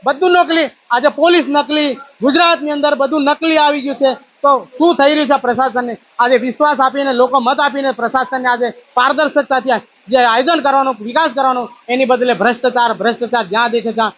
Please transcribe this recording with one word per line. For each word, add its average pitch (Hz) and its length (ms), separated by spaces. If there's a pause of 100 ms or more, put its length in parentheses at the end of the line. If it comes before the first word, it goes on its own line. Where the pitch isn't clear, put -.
બધું 294 280
નકલી, 330 380 (200)
આજે 247 180
પોલીસ 311 400
નકલી, 285 460
ગુજરાતની 302 760
અંદર 294 240
બધું 277 280
નકલી 302 340
આવી 294 240
ગયું 269 160
છે. 262 180
તો 269 500 (140)
શું 330 160
થઈ 277 160
રહ્યું 302 160
છે 269 140
પ્રશાસનને? 240 560 (220)
આજે 247 200
વિશ્વાસ 254 420
આપીને, 269 320
લોકો 247 280
મત 254 200
આપીને 277 320
પ્રશાસનને 254 560
આજે 240 220 (240)
પારદર્શકતાથી 262 760 (380)
જે 240 80
આયોજન 254 440
કરવાનો, 269 400
વિકાસ 240 340
કરવાનો, 254 340 (200)
એની 254 160
બદલે 247 300
ભ્રષ્ટાચાર, 233 580
ભ્રષ્ટાચાર, 220 540
જ્યાં 226 240
દેખે 226 220
ત્યાં 214 260